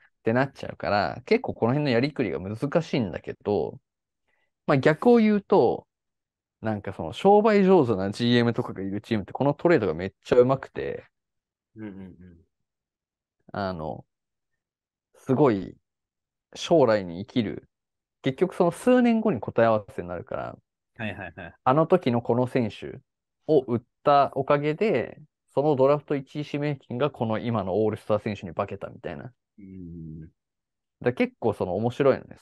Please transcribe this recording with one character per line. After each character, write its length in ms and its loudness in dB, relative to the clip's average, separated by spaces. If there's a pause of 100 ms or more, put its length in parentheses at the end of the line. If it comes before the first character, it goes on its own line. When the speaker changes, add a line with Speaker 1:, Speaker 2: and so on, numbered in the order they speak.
(220)
Speaker 1:
て 120 -2
な 80 2
っ 100 -4
ち 140 -16
ゃ 60 -12
う 40 -14
か 140 -4
ら、 340 -2
結 160 0
構 140 -8
こ 120 -2
の 60 2
辺 120 -2
の 60 -2
や 100 2
り 120 -2
く 120 -4
り 60 -2
が 100 -6
難 420 -4
し 120 -8
い 60 0
ん 100 -2
だ 100 -10
け 220 -12
ど、 360 -2 (880)
ま 80 4
あ、 40 2
逆 320 4
を 60 8
言 200 4
う 40 0
と、 460 2 (760)
な 140 -4
ん 80 -8
か 100 -8
そ 120 -10
の 100 -8
商 260 4
売 240 4
上 220 6
手 100 0
な 140 -4
ジ 160 -4
ー 120 4
エ 60 4
ム 80 2
と 100 -4
か 120 -8
が 80 -10
い 80 -6
る 100 -6
チ 140 -4
ー 20 0
ム 60 -2
っ 20 -8
て、 80 -18
こ 120 -4
の 100 2
ト 140 0
レ 80 6
ー 20 4
ド 80 0
が 80 -2
め 140 -6
っ 40 -10 (120)
ち 100 0
ゃ 20 6
う 80 8
ま 140 2
く 120 -16
て、 360 -8 (680)
Speaker 2:
う 60 -20
ん 40 -12
う 20 -10
ん 140 -14
う 100 -16
ん。 280 -20 (1120)
Speaker 1:
あ 200 -4
の、 320 -10 (1200)
す 60 4
ご 160 4
い 260 -4 (800)
将 320 2
来 180 2
に 160 -10
生 120 -12
き 100 0
る。 260 -8 (540)
結 160 -4
局 160 -2
そ 100 2
の 60 4
数 320 2
年 180 2
後 100 0
に 100 -2
答 220 0
え 40 6
合 60 4
わ 120 0 (100)
せ 80 -10
に 60 -10
な 80 -8
る 80 -12
か 120 -10
ら、 200 -10 (400)
Speaker 2:
は 100 -8
い 80 -8
は 120 -12
い 100 -16
は 120 -14
い。 140 -20
Speaker 1:
あ 120 2
の 120 2
時 240 0
の 120 0
こ 120 -2
の 120 0
選 240 -2
手 300 -14 (460)
を 160 4
売 160 -2
っ 20 -2 (220)
た 320 4
お 100 -2
か 140 2
げ 160 -2
で、 460 -2 (340)
そ 80 2
の 140 2
ド 100 4
ラ 120 4
フ 60 -10
ト 120 -2
一 200 -8
位 20 -6
指 200 -6
名 180 -2
権 220 -10
が 120 0
こ 160 -4
の 120 -2
今 240 -2
の 220 0
オ 20 2
ー 40 0
ル 60 -6
ス 100 -18
タ 100 0
ー 60 -4
選 140 -6
手 100 -14
に 80 -12
化 120 -4
け 120 -12
た 100 -12
み 120 -18
た 100 -12
い 60 -10
な。 160 -14 (260)
Speaker 2:
う 40 -20
ん 20 -20
う 40 -20
ん 20 -20
う 40 -18
ん。 460 -14
Speaker 1:
だ 60 -16
か 60 -20 (680)
ら 100 0
結 260 -4
構 140 0
そ 140 -4
の 80 -4
面 160 -2
白 240 2
い 40 -4
の 60 -14
ね、 180 -20